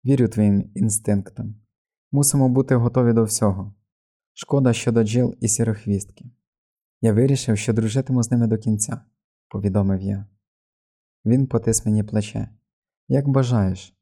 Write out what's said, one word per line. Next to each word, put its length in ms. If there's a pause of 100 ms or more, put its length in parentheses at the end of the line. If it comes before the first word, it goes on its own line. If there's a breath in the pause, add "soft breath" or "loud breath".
Вірю 240
твоїм 460
інстинктам. 800 (580)
Мусимо 360
бути 260
готові 380
до 120
всього. 500 (580)
Шкода 400
щодо 320
Джил 360
і 80
Сірохвістки. 840 (720)
Я 120
вирішив, 460
що 140
дружитиму 500
з 80
ними 160
до 120
кінця, 420 (480)
повідомив 520
я. 260 (1000)
Він 220
потис 400
мені 160
плече. 460 (600)
"Як 200
бажаєш. 720